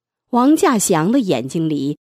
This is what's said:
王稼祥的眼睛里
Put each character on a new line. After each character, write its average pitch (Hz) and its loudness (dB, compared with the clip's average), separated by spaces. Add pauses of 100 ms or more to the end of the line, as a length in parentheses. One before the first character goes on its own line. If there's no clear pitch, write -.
(300)
王 254 4
稼 302 2
祥 180 0
的 277 2
眼 135 -4
睛 160 -4
里 143 -4